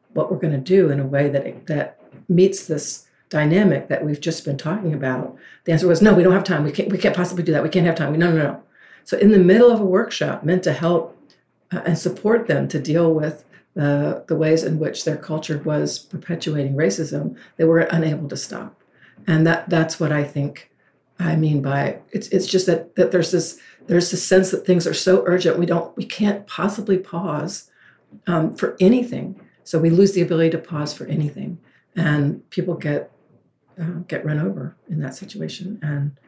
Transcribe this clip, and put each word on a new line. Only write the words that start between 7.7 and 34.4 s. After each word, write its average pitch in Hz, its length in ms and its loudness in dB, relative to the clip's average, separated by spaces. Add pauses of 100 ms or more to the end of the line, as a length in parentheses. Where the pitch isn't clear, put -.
can't 175 160 2
have 160 80 2
time. 147 240 -2
No, 175 120 2
no, 165 60 2
no." 147 260 -2 (420)
So - 120 -4
in 208 160 6
the 202 60 8
middle 214 320 8
of 214 100 2
a 208 60 0
workshop 180 580 -2
meant 180 200 0
to 151 100 0
help, 170 440 -2 (540)
uh, - 140 -4
and 165 120 0
support 226 480 0
them 139 220 0
to 151 100 -4
deal 160 360 2
with 156 300 -4 (300)
the, 143 540 -2
the - 80 -2
ways 156 260 2
in 160 160 -2
which - 260 -6
their 147 120 -2
culture 156 480 -6
was 147 340 -2
perpetuating 147 760 -6
racism, 151 640 -2 (200)
they 165 80 0
were 165 160 6
unable 156 480 0
to 147 80 -10
stop. - 400 -12 (500)
And 160 200 4
that, 165 220 0
that's 160 320 0
what 151 120 -2
I 147 120 0
think - 460 -8 (480)
I 160 180 -2
mean 151 240 2
by 139 380 -4 (120)
it's, - 180 -8
it's - 180 0
just 185 200 0
that, - 300 -2
that 180 160 4
there's 170 180 0
this, - 300 -2 (260)
there's 175 240 2
this - 160 -4
sense 190 240 4
that 190 140 -4
things 175 220 2
are 160 80 -2
so 185 320 2
urgent, 180 320 2
we 170 80 0
don't, - 300 -2
we - 100 -8
can't - 400 -2
possibly 202 500 -2
pause, 170 760 -6 (560)
um, 160 300 0
for - 240 -4
anything. 240 580 2 (240)
So - 160 -4
we 165 120 4
lose 190 220 6
the 185 100 0
ability 165 280 2
to 165 80 -4
pause 147 360 -8
for - 120 -14
anything. 151 520 -6 (360)
And 147 560 0
people 180 240 -4
get 147 380 -6 (680)
uh, 165 280 -8
get - 160 -8
run 151 140 -2
over 160 380 -6 (120)